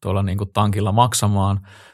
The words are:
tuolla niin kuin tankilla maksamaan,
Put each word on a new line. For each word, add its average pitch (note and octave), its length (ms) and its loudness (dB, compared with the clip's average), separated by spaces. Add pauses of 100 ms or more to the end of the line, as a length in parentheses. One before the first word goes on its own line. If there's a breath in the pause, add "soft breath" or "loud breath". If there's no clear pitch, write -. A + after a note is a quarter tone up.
tuolla F#2+ 220 -2
niin F#2+ 140 -2
kuin G2+ 160 -4
tankilla G2+ 380 0
maksamaan, G2+ 680 2 (340 loud breath)